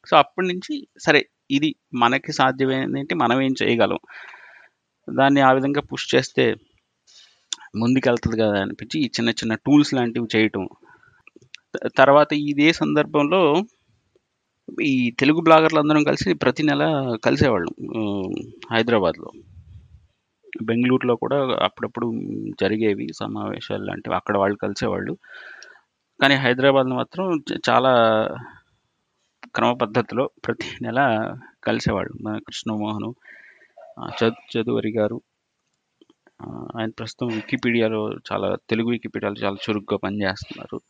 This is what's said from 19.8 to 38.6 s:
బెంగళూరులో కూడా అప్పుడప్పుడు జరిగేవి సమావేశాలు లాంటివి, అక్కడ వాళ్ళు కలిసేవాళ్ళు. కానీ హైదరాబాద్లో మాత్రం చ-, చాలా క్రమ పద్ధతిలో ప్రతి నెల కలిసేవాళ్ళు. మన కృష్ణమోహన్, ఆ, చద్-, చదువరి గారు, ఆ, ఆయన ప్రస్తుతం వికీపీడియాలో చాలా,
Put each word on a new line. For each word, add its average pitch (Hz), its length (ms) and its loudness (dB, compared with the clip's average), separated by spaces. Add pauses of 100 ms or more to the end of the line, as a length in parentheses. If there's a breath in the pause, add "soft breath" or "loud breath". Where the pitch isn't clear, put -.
బెంగళూరులో 120 540 2
కూడా 135 480 -2
అప్పుడప్పుడు 117 480 -4 (480)
జరిగేవి 104 460 0 (140)
సమావేశాలు 104 640 -8
లాంటివి, 95 320 -6
అక్కడ 101 200 -2
వాళ్ళు 98 200 2
కలిసేవాళ్ళు. 101 600 -4 (1040 loud breath)
కానీ 139 120 4
హైదరాబాద్లో 131 640 2
మాత్రం 175 420 -4
చ-, - 300 -6
చాలా 117 600 4 (1300 loud breath)
క్రమ 123 180 0
పద్ధతిలో 120 580 -2 (160)
ప్రతి - 200 -6 (160)
నెల 117 520 0 (300 loud breath)
కలిసేవాళ్ళు. 110 580 -4
మన 107 160 -8
కృష్ణమోహన్, 107 720 -8 (880 loud breath)
ఆ, - 80 -10
చద్-, - 500 -4
చదువరి 113 340 -2
గారు, 110 300 -2 (1200)
ఆ, - 240 -14 (120)
ఆయన 110 200 -4
ప్రస్తుతం 113 360 -8
వికీపీడియాలో 110 800 -2 (200)
చాలా, 98 240 -2 (140)